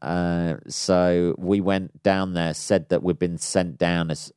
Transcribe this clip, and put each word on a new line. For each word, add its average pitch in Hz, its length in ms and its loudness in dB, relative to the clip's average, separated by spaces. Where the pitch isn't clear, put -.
Uh, 85 540 -2
so 87 720 2
we 95 240 0
went 95 400 -2
down 95 320 0
there, 82 180 0
said 87 380 0
that 87 120 2
we'd 87 160 0
been 85 200 -2
sent 90 400 -2
down 85 320 0
as - 260 -10